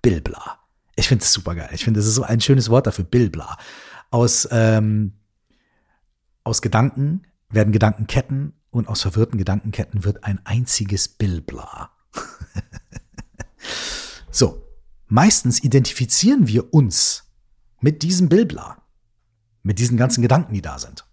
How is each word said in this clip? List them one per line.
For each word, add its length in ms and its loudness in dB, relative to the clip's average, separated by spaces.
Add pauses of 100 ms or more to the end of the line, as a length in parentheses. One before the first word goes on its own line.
Bilbla. 580 -2 (360)
Ich 120 -2
finde 160 2
das 80 2
supergeil. 420 -4
Ich 100 -10
finde, 160 0
das 80 0
ist 80 0
so 80 -2
ein 180 -2
schönes 280 2
Wort 180 4
dafür, 180 -4
Bilbla. 500 -2 (540)
Aus, 420 0
ähm, 640 2 (1300)
aus 200 -2
Gedanken 580 0 (280)
werden 220 4
Gedankenketten 840 0 (180)
und 160 -2
aus 160 -4
verwirrten 340 0
Gedankenketten 680 -4
wird 200 -4
ein 220 -6
einziges 600 -2
Bilbla. 840 -6 (220)
<laughs> 180 -14 (2000)
So, 380 -2 (400)
meistens 560 2
identifizieren 840 2
wir 240 0
uns 520 2 (560)
mit 240 0
diesem 260 2
Bilbla, 540 0 (800)
mit 160 -2
diesen 180 0
ganzen 240 2
Gedanken, 320 2
die 80 -4
da 160 -12
sind. 340 -18